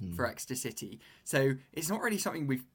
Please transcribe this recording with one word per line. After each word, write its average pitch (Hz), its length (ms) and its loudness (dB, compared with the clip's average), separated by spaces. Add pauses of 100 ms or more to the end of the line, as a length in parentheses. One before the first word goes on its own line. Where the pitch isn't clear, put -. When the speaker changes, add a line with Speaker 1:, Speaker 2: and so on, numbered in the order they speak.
Speaker 1:
Hmm. 90 140 -4
Speaker 2:
for 120 120 2
Exeter 113 280 -6
City. 110 440 -6 (240)
So 139 300 4 (220)
it's 160 160 -2
not 214 100 0
really 226 160 2
something 165 300 -2
we've, 131 180 0 (100)